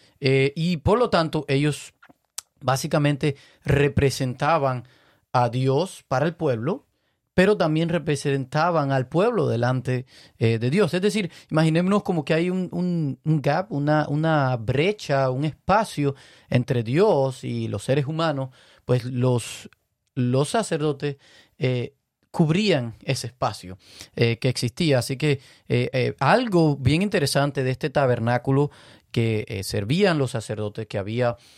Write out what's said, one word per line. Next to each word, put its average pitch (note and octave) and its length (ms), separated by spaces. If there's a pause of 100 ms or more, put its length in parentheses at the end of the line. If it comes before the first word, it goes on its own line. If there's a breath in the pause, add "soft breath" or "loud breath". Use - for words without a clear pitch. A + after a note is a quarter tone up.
(200 soft breath)
Eh, C3+ 360
y E3+ 220
por G3+ 220
lo A#3+ 100
tanto, D#3+ 380
ellos C#3+ 460 (680)
básicamente C#3+ 760 (280 soft breath)
representaban C#3 1200 (440 soft breath)
a A#2+ 180
Dios C3 580
para C3+ 180
el E3+ 100
pueblo, D3 500 (480)
pero F#3+ 240
también D#3+ 320
representaban D3 1040
al C3 160
pueblo F#3 400
delante, B2 580 (320 soft breath)
eh, A2+ 220
de A#2+ 100
Dios. F3 240
Es F3+ 80
decir, G3+ 300 (180 loud breath)
imaginémonos E3+ 540
como E3+ 200
que D#3 120
hay F3 160
un, F#3 200
un, E3+ 520
un D#3 180
gap, D3+ 300
una, D3+ 360
una D3 500
brecha, C3+ 760
un C3+ 140
espacio D3+ 680 (360 soft breath)
entre B2 340
Dios C3+ 600
y A#2+ 240
los G#2+ 160
seres C#3 220
humanos, D3+ 440 (360 soft breath)
pues B2 200
los, B2 640 (460)
los B2+ 360
sacerdotes, D3 680 (400 soft breath)
eh, B2+ 380 (340)
cubrían D#3+ 760
ese B2+ 240
espacio, G#2+ 500 (380 loud breath)
eh, A#2 220
que C3 120
existía. C3 500
Así B2+ 180
que, C#3+ 220 (280 soft breath)
eh, B2 260
eh, A#2+ 260
algo E3+ 580
bien C#3 260
interesante C#3+ 600
de B2+ 80
este C3+ 200
tabernáculo B2 800 (420 soft breath)
que, A2+ 360
eh, G2 160
servían D#3 540
los C3+ 140
sacerdotes G#2+ 560
que A2 100
había A#2 400 (200 soft breath)